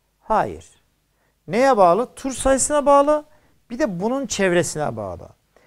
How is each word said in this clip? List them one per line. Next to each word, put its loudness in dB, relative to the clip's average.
Hayır. -4
Neye 2
bağlı? 4
Tur -10
sayısına 0
bağlı. 4
Bir -12
de -2
bunun -4
çevresine -2
bağlı. -10